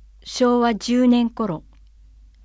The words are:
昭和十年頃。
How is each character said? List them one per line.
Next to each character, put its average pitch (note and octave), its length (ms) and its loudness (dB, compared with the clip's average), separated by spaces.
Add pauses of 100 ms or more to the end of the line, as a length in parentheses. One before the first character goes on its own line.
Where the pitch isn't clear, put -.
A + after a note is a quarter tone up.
(260)
昭 B3 340 0
和 A#3 160 0
十 B3 320 0
年 A#3+ 220 2
頃。 G#3 340 -8 (800)